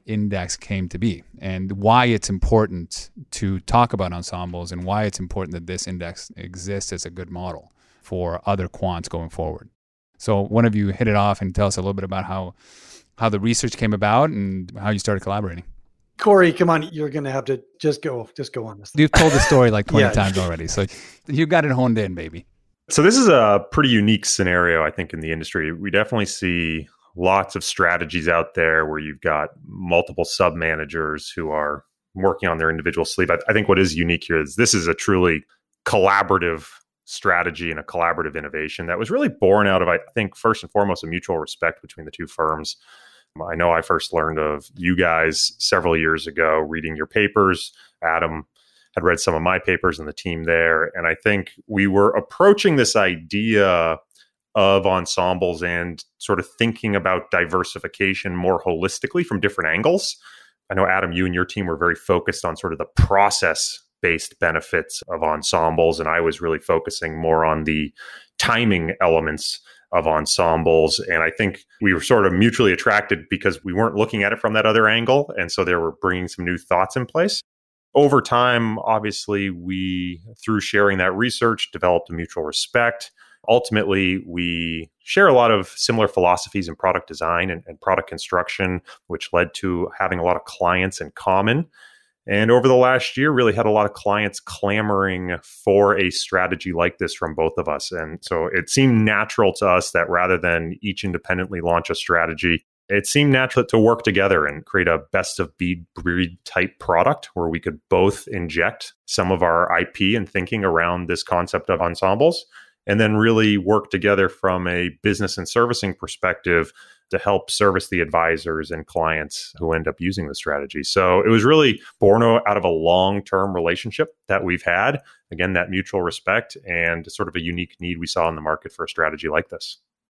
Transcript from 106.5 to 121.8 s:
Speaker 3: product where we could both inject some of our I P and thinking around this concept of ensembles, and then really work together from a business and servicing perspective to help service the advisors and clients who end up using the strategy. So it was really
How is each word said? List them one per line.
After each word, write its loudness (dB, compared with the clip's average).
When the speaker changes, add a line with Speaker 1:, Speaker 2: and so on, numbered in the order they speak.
Speaker 3:
product 0
where -2
we -4
could -8
both 2
inject -4
some -2
of 2
our 4
I 2
P -2
and -4
thinking -4
around 0
this -4
concept -2
of 0
ensembles, 0
and 2
then 4
really 4
work 0
together 2
from -2
a -2
business -2
and -8
servicing 0
perspective -2
to 0
help 0
service 0
the -2
advisors -2
and -10
clients -4
who -2
end -2
up -4
using -4
the -12
strategy. -6
So 4
it 2
was 6
really 4